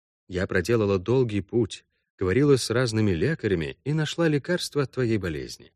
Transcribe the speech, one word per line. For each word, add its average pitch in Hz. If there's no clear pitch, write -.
Я 92
проделала 101
долгий 110
путь, -
говорила 127
с -
разными 110
лекарями 90
и 143
нашла 160
лекарство 151
от -
твоей 113
болезни». 76